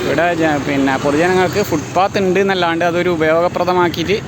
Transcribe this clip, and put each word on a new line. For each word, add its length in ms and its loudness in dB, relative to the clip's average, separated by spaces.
ഇവിടെ 240 0
ജ-, 260 0
പിന്നെ 260 0
പൊതുജനങ്ങൾക്ക് 580 2
ഫുട്പാത്ത് 520 0
ഉണ്ട് 200 2
എന്നല്ലാണ്ട് 460 0
അതൊരു 280 0
ഉപയോഗപ്രദമാക്കിയിട്ട് 1000 0